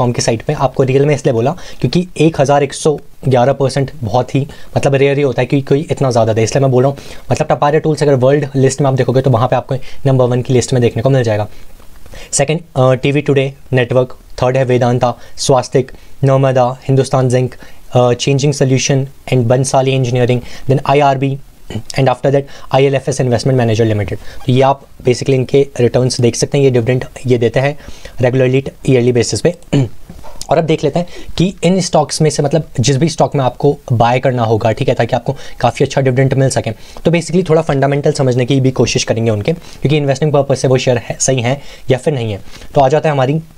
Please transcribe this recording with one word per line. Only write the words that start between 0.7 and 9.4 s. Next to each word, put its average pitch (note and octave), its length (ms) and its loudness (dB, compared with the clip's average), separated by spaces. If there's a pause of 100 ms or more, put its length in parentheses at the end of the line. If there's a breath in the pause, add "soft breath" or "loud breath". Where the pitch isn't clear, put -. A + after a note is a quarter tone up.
real C3+ 240 2
में D3+ 80 2
इसलिए C#3+ 180 0
बोला C#3+ 240 0 (240 loud breath)
क्योंकि F3 280 0 (100)
एक D#3+ 220 2
हज़ार C#3+ 220 2
एक C#3 120 -4
सौ - 240 -2 (300)
ग्यारह B2+ 240 4
परसेंट C3+ 380 -2 (120)
बहुत B2 320 -2
ही C#3 120 0 (300 loud breath)
मतलब C3+ 180 2
rare C#3 220 2
ही D3 60 0
होता B2+ 200 0
है B2+ 40 -2
कि C#3 140 0
कोई C#3+ 300 0
इतना C3+ 200 0
ज़्यादा A#2 220 2
दे, A2+ 100 2
इसलिए C3+ 200 0
मैं C3+ 80 2
बोल B2 120 4
रहा C#3 80 2
हूँ। C#3 80 -6 (340 loud breath)
मतलब - 160 0
टपारे D3+ 320 2
Tools D#3 220 -2
अगर C#3+ 120 4
world C3+ 320 2 (100)
list C3 240 2
में C#3+ 80 2
आप C3 60 2
देखोगे B2+ 260 2
तो C#3 100 2
वहाँ A#2 180 2